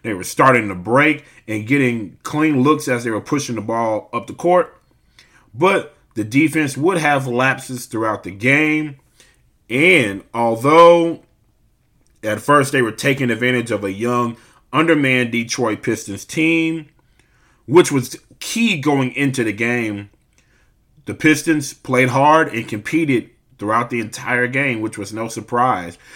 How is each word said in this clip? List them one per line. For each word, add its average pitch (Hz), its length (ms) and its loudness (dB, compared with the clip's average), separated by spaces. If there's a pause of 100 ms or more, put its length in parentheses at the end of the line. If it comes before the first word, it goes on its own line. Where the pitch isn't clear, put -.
They 113 100 -4
were 90 100 -8
starting 123 440 2
to 95 80 -6
break 135 500 0 (220)
and 107 180 -6
getting 120 560 -2
clean 151 400 0
looks 147 260 0
as 120 160 -2
they 120 60 -4
were 107 120 -4
pushing 127 340 -4
the 107 60 -6
ball 113 520 -4
up 117 140 -8
the - 60 -12
court, 175 420 0 (760)
but 170 420 0 (180)
the 107 100 -4
defense 139 540 0
would 175 200 0
have 147 280 0
lapses 127 600 -4
throughout 110 360 -4
the 92 80 -12
game, 147 680 0 (720)
and 127 540 2 (100)
although 156 880 6 (1000)
at 107 180 -2
first 143 300 4
they 139 100 2
were 110 100 0
taking 131 400 -2
advantage 120 400 -2
of 101 120 -2
a 98 80 -4
young, 117 460 -4 (340)
undermanned 135 600 0
Detroit 117 500 -4
Pistons 101 440 -6
team, 160 640 -2 (760)
which 151 260 6
was 131 260 -2 (220)
key 226 380 -2
going 135 360 0
into 131 300 -2
the 110 80 -2
game, 110 600 -4 (960)
the 131 100 -8
Pistons 151 580 0
played 127 360 0
hard 147 440 4
and 113 140 -6
competed 131 640 -2 (260)
throughout 113 320 -2
the 120 100 -4
entire 123 480 -4
game, 131 340 -2
which 110 160 -8
was 101 140 -10
no 113 160 -8
surprise. 113 720 -2 (180)